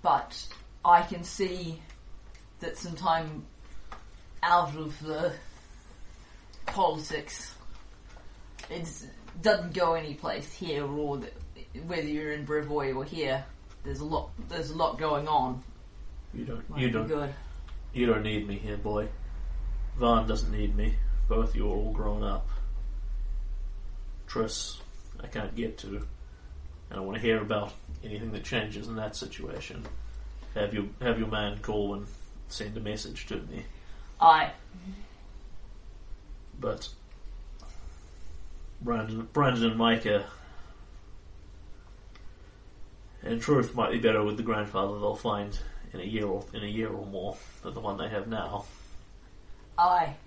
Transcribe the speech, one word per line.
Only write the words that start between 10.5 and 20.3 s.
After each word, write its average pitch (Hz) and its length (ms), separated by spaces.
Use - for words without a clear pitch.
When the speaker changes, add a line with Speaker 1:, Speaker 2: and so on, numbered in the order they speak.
Speaker 1:
here, 147 340
or 143 320
the, 123 120
whether 165 200
you're 151 260
in 151 140
Brevoy 147 480
or 131 100
here. 135 400
There's 139 160
a 151 40
lot, 156 260
there's 160 220
a 156 60
lot 165 220
going 151 280
on. 131 360
Speaker 2:
You 120 120
don't, 117 260
Speaker 1:
Might 135 100
Speaker 2:
you 127 60
Speaker 1:
be 113 60
Speaker 2:
don't, 110 160
Speaker 1:
good. 147 260
Speaker 2:
you 120 140
don't 107 160
need 104 240
me 98 120
here, 104 180
boy. 104 320
Vaughn 117 300
doesn't 107 240